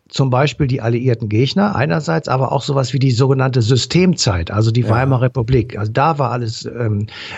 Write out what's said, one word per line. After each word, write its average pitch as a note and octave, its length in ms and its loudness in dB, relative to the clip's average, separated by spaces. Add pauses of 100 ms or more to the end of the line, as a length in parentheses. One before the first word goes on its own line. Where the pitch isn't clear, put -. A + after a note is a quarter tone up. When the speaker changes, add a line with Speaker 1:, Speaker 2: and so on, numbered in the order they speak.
Speaker 1:
zum C3+ 220 0
Beispiel C#3 380 0
die B2 140 -2
alliierten A#2 460 0
Gegner C3+ 480 0
einerseits, D#3+ 540 -2
aber C3 240 0
auch C#3 80 0
sowas C3+ 320 -2
wie B2+ 60 0
die C3+ 120 4
sogenannte C3 500 2
Systemzeit, B2 880 2
also A2 220 0
die A#2+ 100 2
Speaker 2:
Ja. G#2+ 100 0
Speaker 1:
Weimarer B2+ 320 2
Republik. B2 540 0
Also G#2 140 -4
da C#3+ 280 2
war A#2+ 120 0
alles, A#2 340 -6
ähm, A2 420 -4 (300)